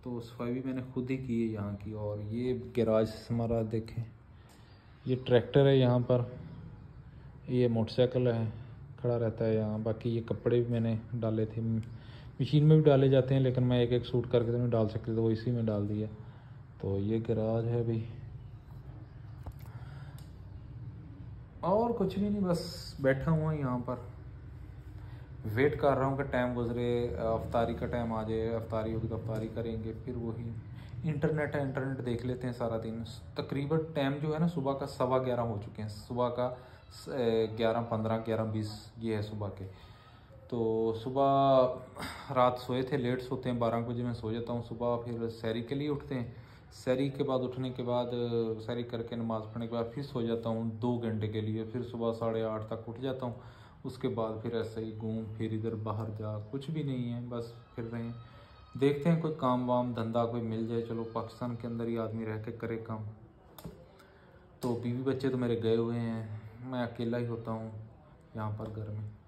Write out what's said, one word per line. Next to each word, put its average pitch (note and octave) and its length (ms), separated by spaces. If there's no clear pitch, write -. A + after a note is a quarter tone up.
तो B2 180
सफाई A#2+ 300
भी C3 100
मैंने C3 220
खुद B2+ 260
ही C3 80
की A#2 240
है A2+ 60
यहाँ G2+ 280
की। G#2 180
और G#2 280
ये A#2 320
गैराज A2 360
हमारा A#2 340
देखें, A2 380
ये B2+ 140
ट्रैक्टर B2+ 480
है C3+ 120
यहाँ B2 240
पर, A#2+ 280
ये B2 180
मोटरसाइकिल B2 600
है, A2+ 240
खड़ा A#2+ 160
रहता A2+ 280
है A2 120
यहाँ। G#2+ 260
बाकी A2+ 280
ये A#2 140
कपड़े A#2+ 360
भी A#2+ 120
मैंने A2+ 260
डाले A2 300
थे, A2+ 140
मशीन C#3+ 240
में D#3 140
भी D3+ 60
डाले C#3 240
जाते C3 260
हैं, C3+ 60
लेकिन B2+ 240
मैं B2 160
एक A#2+ 120
एक A#2+ 120
सूट B2 260
करके A#2 220
तो A#2+ 60
नहीं B2 120
डाल A2+ 180
सकती, A2 260
तो A2+ 80
वो A2+ 80
इसी A2+ 200
में A#2 160
डाल G#2 220
दिया। G#2+ 200
तो G2 200
ये A2 200
गैराज A2+ 440
है A#2+ 160
अभी, A2+ 220
और A3 280
कुछ - 260
भी G#3 100
नहीं, G#3 140
बस - 600
बैठा C3+ 280
हुआ D#3 220
यहाँ C3+ 280
पर, B2 280
वेट B2+ 340
कर C#3 160
रहा C3 100
हूँ C3+ 100
कि C#3 80
time B2 300
गुजरे, A#2+ 340
अफ्तारी A#2 480
का - 140
time A#2 240
आ A2 100
जाए, A2 320
अफ्तारी A2+ 380
होगी A2+ 160
तो A#2 80
अफ्तारी A2 320
करेंगे। A2+ 460
फिर B2 220
वही A2+ 360
internet D3+ 500
है, C#3+ 60
internet C3 420
देख A#2+ 200
लेते B2+ 220
हैं B2 80
सारा A2+ 240
दिन। A2+ 260
तकरीबन D3 580
time C#3 220
जो D3+ 160
है D#3 80
ना, E3+ 80
सुबह C#3 240
का C3+ 160
सवा C3 320
ग्यारह B2 220
हो A2+ 160
चुके G#2 240
हैं, A2 80
सुबह B2 400
का B2 180
स-, - 180
ए, A2+ 460
ग्यारह A2+ 300
पन्द्रह, A2 320
ग्यारह A2 280
बीस G#2+ 260
ये A2+ 180
है G2+ 60
सुबह G#2+ 280
के। F#2+ 140
तो A#2+ 100
सुबह C3+ 1400
रात B2+ 240
सोए B2+ 240
थे, C3 160
late B2 240
सोते C3 260
हैं, A#2+ 100
बारह A2+ 240
बजे A#2+ 200
मैं A#2+ 120
सो A2 180
जाता A#2 200
हूँ। A#2+ 120
सुबह A#2+ 400
फिर A#2 260
सहरी A2+ 320
के B2+ 120
लिए C#3+ 160
उठते C#3 240
हैं, B2 200
सहरी C3+ 360
के C#3 120
बाद, C3 200
उठने B2+ 280
के B2+ 140
बाद, B2 260
सहरी A#2+ 260
करके A#2 320
नमाज़ A2+ 280
पढ़ने A#2 220
के A2+ 80
बाद A2+ 200
फिर C#3+ 100
सो B2+ 180
जाता A#2 260
हूँ A2+ 220
दो B2 180
घंटे A2 300
के G#2+ 140
लिए। A2 240
फिर A#2+ 180
सुबह A#2 300
साढ़े A2+ 300
आठ A2 260
तक - 180
उठ A#2 120
जाता B2+ 260
हूँ। A#2+ 100
उसके C3 240
बाद A2 320
फिर A#2 140
ऐसे A2 240
ही A2 120
घूम A2 360
फिर, A2 260
इधर A2+ 220
बाहर A2 360
जा, G#2+ 240
कुछ C#3 200
भी D#3 140
नहीं B2+ 200
है, A#2+ 240
बस A#2+ 260
फिर A#2 80
रहे A#2 180
हैं। A#2 120
देखते C#3+ 340
हैं E3 120
कोई D#3+ 140
काम B2+ 320
वाम B2 280
धंधा A2+ 320
कोई A#2 160
मिल A2+ 260
जाए। A#2 140
चलो, A2+ 220
पाकिस्तान A#2 420
के A#2+ 120
अंदर A#2 200
ही A#2 100
आदमी A2+ 260
रह A2 140
के A2 160
करे A2+ 260
काम। A2 260
तो A#2+ 120
बीवी A#2+ 300
बच्चे C3 240
तो B2+ 100
मेरे A#2+ 200
गए A2+ 180
हुए A#2 200
हैं, A2+ 440
मैं B2+ 200
अकेला A#2+ 360
ही A#2+ 80
होता A#2 260
हूँ A2 200
यहाँ A2 160
पर A2 200
घर G#2+ 180
में। G#2+ 180